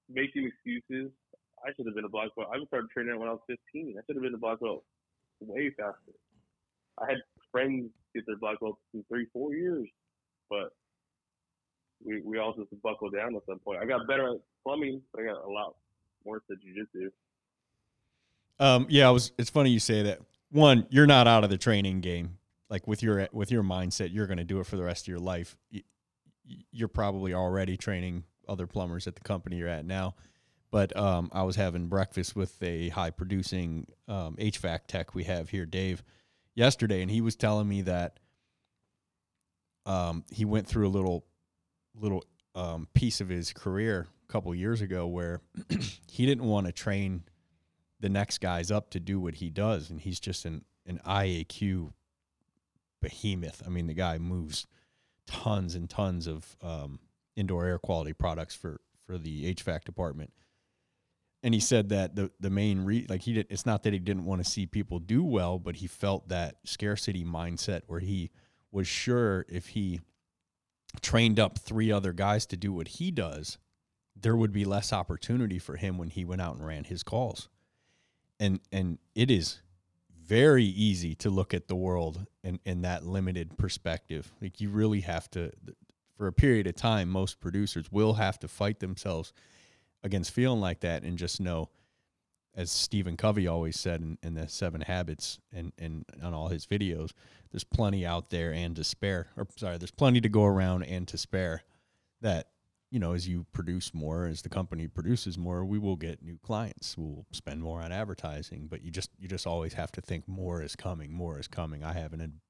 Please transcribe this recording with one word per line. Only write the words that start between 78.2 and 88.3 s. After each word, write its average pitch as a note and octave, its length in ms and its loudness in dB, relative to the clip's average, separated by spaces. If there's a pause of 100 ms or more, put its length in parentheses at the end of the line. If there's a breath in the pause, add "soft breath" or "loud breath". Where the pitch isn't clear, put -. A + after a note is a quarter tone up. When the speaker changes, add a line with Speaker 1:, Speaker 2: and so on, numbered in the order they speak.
Speaker 2:
And, G2 200 2 (120)
and F#2 260 0 (160)
it A#2+ 160 2
is F2+ 320 2 (580)
very A#2+ 460 8
easy F#2 500 2
to - 140 0
look F#2+ 240 2
at F2 140 -2
the F#2 80 -2
world F2+ 500 -2 (180)
in, F2+ 220 -4
in F2+ 160 -2
that F2+ 240 -2
limited F2+ 520 -2
perspective. D#2+ 720 -4 (100)
Like, F#2+ 180 -10
you G#2 100 -2
really G#2+ 320 4
have E2+ 300 -4
to, E2+ 200 -4 (140)
th-, - 120 -18 (400)
for G#2 100 -2
a F2+ 60 -2
period A#2 320 6
of F2 100 -2
time, G#2 340 2
most F#2+ 300 0
producers F2+ 520 -4
will G#2+ 220 4
have G#2 260 0